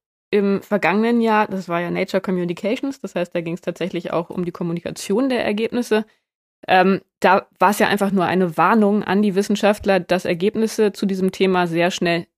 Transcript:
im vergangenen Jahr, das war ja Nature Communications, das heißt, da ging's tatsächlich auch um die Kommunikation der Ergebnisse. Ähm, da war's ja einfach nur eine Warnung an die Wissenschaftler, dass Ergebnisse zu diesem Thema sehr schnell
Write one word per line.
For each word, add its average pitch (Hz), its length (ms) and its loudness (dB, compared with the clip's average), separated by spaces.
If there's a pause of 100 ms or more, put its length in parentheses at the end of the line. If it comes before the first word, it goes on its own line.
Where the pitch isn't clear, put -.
(340)
im 196 280 2
vergangenen 208 580 0
Jahr, 214 280 2
das 190 200 -8
war 170 140 -2
ja 175 100 -4
Nature 185 300 -2
Communications, 185 800 -4
das - 140 -12
heißt, 175 200 -6
da 180 60 -2
ging's 185 180 -6
tatsächlich 175 540 -6
auch 165 160 -4
um 180 160 -6
die 175 60 -6
Kommunikation 175 760 -4
der 254 160 -2
Ergebnisse. 220 640 -2 (640)
Ähm, 185 340 4 (180)
da 190 280 4 (120)
war's 190 200 2
ja 214 100 2
einfach 196 220 0
nur 190 140 2
eine 175 300 0
Warnung 202 480 4
an 190 180 0
die 208 140 2
Wissenschaftler, 202 640 2
dass 180 240 -2
Ergebnisse 208 680 0
zu - 120 -4
diesem 190 280 0
Thema 180 340 2
sehr 170 240 0
schnell 170 360 -2 (100)